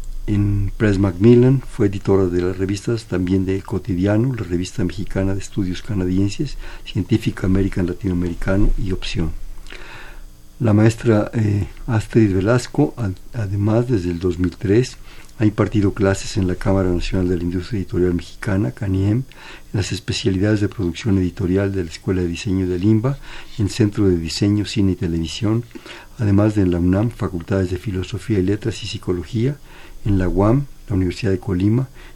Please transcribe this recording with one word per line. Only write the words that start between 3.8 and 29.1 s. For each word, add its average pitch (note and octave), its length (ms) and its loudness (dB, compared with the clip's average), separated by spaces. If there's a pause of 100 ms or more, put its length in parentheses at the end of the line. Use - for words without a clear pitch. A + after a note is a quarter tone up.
la G#2+ 120 -6
Revista F2+ 400 -2
Mexicana F#2+ 500 -2
de G2 60 -4
Estudios F#2 420 -4
Canadienses, G2 760 -2 (260)
Científico - 600 -2
American F#2+ 440 2
Latinoamericano F2+ 880 0
y G2 140 -2
Opción. E2 400 -2 (1300)
La A2 140 4
maestra, A2 600 4
eh, G2+ 320 0 (220)
Astrid A2 480 2
Velasco, B2+ 600 0
ad-, G2 200 -4 (160)
además, G#2+ 560 0
desde F2+ 220 0
el E2+ 100 -4
dos F2 180 0
mil F2+ 180 0
tres, A2 400 2 (440)
ha A2 40 4
impartido G#2 480 2
clases - 440 0
en F#2+ 100 2
la F2+ 80 0
Cámara F#2+ 360 2
Nacional F2+ 380 0
de F2+ 100 0
la E2+ 40 -6
Industria F2+ 380 -4
Editorial F2 340 0
Mexicana, G2+ 560 -2
caniem, G2 480 0
en C3 60 -2 (480)
las G2+ 180 -2
especialidades G2+ 720 0
de G2+ 80 2
producción F#2 500 -2
editorial F#2+ 540 0
de F#2+ 100 -2
la E2 80 -8
Escuela F#2 320 -2
de F2 60 0
Diseño F#2 400 -2
del F2+ 160 -2
imba A2 340 2 (400)
y A2+ 40 0
en F#2+ 60 2
Centro G#2 400 2
de F2+ 80 6
Diseño, G2+ 500 0
Cine G2 260 2
y F2 40 -4
Televisión, F#2 680 -2 (560)
además G#2 340 4
de G#2 80 4
en F2+ 80 4
la F2 80 2
unam, F#2 320 2
facultades F#2 640 -2
de F2+ 60 -4
Filosofía F#2+ 600 -4
y F#2 60 2
Letras G#2 400 -2
y - 20 -8
Psicología, A2 680 -2 (480)